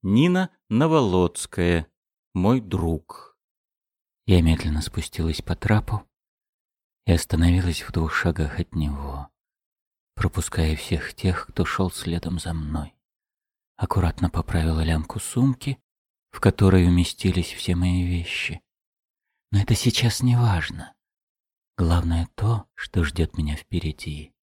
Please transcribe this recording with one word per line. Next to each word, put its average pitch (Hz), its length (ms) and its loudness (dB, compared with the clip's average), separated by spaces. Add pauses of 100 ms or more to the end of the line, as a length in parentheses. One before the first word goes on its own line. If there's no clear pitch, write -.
Нина 170 480 2 (200)
Наволоцкая, 92 1200 2 (420)
мой 107 280 2
друг. 82 760 -6 (880)
Я 92 160 6
медленно 78 400 2
спустилась - 600 -6
по - 160 -6
трапу - 500 -2 (960)
и - 60 2
остановилась 87 720 2
в - 100 -14
двух 80 220 -2
шагах 80 480 -2
от - 120 -6
него, 71 560 -6 (840)
пропуская 82 640 0
всех - 360 -6
тех, 85 340 -2
кто - 180 -2
шёл 92 260 -2
следом 85 480 -6
за 82 140 -6
мной. 76 420 -6 (800)
Аккуратно 85 540 -2
поправила 80 560 0
лямку 80 340 -2
сумки, 131 640 -2 (480)
в - 80 -16
которой 92 480 6
уместились 87 640 2
все - 240 -4
мои 90 300 0
вещи. 87 560 -6 (920)
Но 101 80 4
это 104 160 2
сейчас - 460 0
не 123 160 4
важно. 92 580 0 (840)
Главное 85 580 2
то, 107 380 -2
что - 300 -4
ждёт 78 340 -2
меня 76 200 -2
впереди. 76 840 -8